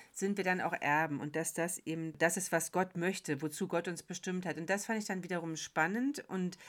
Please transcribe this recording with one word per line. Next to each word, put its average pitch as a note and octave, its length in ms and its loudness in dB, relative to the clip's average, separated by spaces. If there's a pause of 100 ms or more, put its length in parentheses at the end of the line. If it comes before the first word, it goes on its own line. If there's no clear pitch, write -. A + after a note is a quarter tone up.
(120)
sind G3+ 240 0
wir - 80 -2
dann G#3 160 4
auch D#3+ 140 0
Erben D3 460 2
und D3 140 -4
dass D#3+ 200 0
das F3 240 0
eben D#3+ 400 -4
das E3+ 180 4
ist, F#3 160 -2
was E3 200 0
Gott F#3 240 2
möchte, E3 460 0
wozu D#3 260 -2
Gott E3+ 200 0
uns E3+ 140 -6
bestimmt F3+ 440 -4
hat. D3+ 120 -2
Und E3 120 -8
das G3+ 160 0
fand A3 140 0
ich G#3+ 60 -6
dann F#3 180 -4
wiederum E3 320 -2
spannend. G#3 720 0
Und F3+ 280 -2 (120)